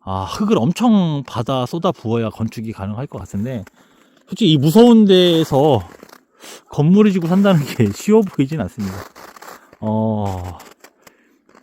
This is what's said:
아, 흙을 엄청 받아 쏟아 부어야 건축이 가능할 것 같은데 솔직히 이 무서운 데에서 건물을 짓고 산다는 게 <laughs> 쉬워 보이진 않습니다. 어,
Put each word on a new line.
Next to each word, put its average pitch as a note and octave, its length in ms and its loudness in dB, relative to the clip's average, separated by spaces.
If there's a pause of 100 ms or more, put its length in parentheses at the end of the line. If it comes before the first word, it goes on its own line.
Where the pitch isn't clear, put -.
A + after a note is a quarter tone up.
아, F#2+ 240 -6
흙을 G#3+ 320 -2
엄청 E3+ 680 0
받아 B2 400 -6
쏟아 C#3+ 280 -4
부어야 A2+ 360 -4
건축이 A2 440 -10
가능할 G#2 340 -10
것 - 100 -16
같은데 G#2+ 460 -8 (640)
솔직히 F#3+ 260 0
이 D3+ 40 2
무서운 A3 480 6
데에서 D#3+ 840 2 (840)
건물을 G3 420 4
짓고 F3+ 160 -4
산다는 F#3 380 2
게 A2 260 -2
<laughs> G2 40 -8
쉬워 G#3+ 260 2
보이진 D#3 400 -4
않습니다. F#2 360 -8 (840)
어, G#2 760 -4 (1040)